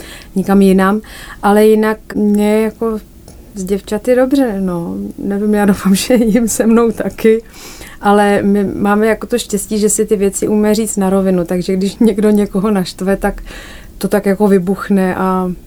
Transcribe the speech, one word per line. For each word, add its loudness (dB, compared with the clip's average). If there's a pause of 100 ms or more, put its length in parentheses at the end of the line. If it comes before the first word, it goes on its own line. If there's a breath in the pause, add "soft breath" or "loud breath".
(340 loud breath)
někam 2
jinam, 4 (420 loud breath)
ale 4
jinak 2 (160)
mě 2
jako -4 (560)
s -10
děvčaty -2
dobře, 2
no. -4 (240)
Nevím, -2
já 2
doufám, 2
<laughs> -
že 0
jim 2
se -2
mnou 4
taky, 0 (580 loud breath)
ale 2
my 2
máme 0
jako -2
to -4
štěstí, -4
že 2
si -2
ty 0
věci -2
umíme 2
říct -2
na 0
rovinu, 0
takže -2
když -4
někdo 2
někoho 0
naštve, -2
tak -4 (560 loud breath)
to -4
tak 0
jako 2
vybuchne 0
a -2 (140)